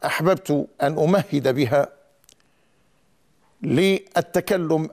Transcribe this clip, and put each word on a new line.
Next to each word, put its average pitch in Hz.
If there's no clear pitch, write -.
أحببت 160
أن 151
أمهد 160
بها 139
للتكلم 175